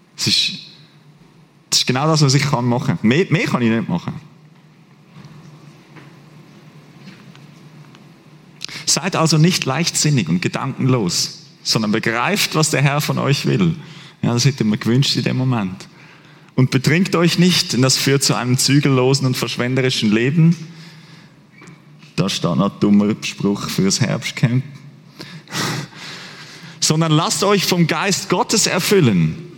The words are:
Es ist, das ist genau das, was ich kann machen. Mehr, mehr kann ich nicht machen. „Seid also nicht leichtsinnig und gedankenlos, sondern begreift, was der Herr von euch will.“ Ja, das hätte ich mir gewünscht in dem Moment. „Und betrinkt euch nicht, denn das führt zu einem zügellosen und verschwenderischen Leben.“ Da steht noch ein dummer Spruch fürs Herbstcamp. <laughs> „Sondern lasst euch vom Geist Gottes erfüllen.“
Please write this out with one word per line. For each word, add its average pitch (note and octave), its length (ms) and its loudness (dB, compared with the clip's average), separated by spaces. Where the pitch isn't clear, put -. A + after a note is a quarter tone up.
Es - 100 -6
ist, - 320 -2
das - 100 0
ist - 60 -4
genau C3 200 0
das, D#3 160 2
was C3+ 120 4
ich C#3+ 80 2
kann A#2+ 220 -2
machen. A#2+ 380 0
Mehr, C#3 280 2
mehr G3 160 0
kann B2+ 160 -2
ich A2+ 80 2
nicht A2 180 -2
machen. - 260 -4
„Seid E3+ 280 -2
also D#3+ 220 4
nicht D#3+ 280 4
leichtsinnig D3 640 0
und F3 120 0
gedankenlos, A#2+ 1040 -2
sondern G#2+ 300 0
begreift, A#2+ 640 -2
was D#3 160 0
der C#3 120 0
Herr C#3+ 180 2
von C#3 180 -2
euch C3 280 0
will.“ C#3 300 2
Ja, A2 100 0
das A#2 120 0
hätte B2 200 0
ich G#2+ 60 0
mir G#2+ 80 0
gewünscht B2 380 0
in B2 80 -2
dem B2+ 120 -4
Moment. A#2 520 -4
„Und B2+ 160 2
betrinkt D#3 440 0
euch E3+ 240 2
nicht, F3 360 2
denn A#2 80 2
das C3 160 2
führt C3+ 240 2
zu - 120 2
einem B2 220 0
zügellosen C3+ 720 2
und B2+ 100 -2
verschwenderischen B2+ 760 -2
Leben.“ D3+ 460 4
Da G2 160 -2
steht - 260 -2
noch G2+ 160 0
ein - 80 -16
dummer G#2 400 4
Spruch - 480 -4
fürs - 320 -2
Herbstcamp. A#2 640 -2
<laughs> - 1120 -14
„Sondern D#3 320 2
lasst E3+ 320 0
euch G3+ 220 2
vom F3 200 2
Geist F3 440 -2
Gottes G3+ 360 0
erfüllen.“ A#2+ 800 2